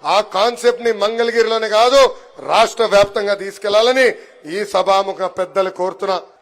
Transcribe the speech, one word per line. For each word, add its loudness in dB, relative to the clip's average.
ఆ 4
కాన్సెప్ట్ 0
ని 2
మంగళగిరిలోనే 0
కాదు, 4
రాష్ట్ర 2
వ్యాప్తంగా 2
తీసుకెళ్లాలని 0
ఈ -4
సభాముఖ 0
పెద్దలు -2
కోరుతున్నా. -4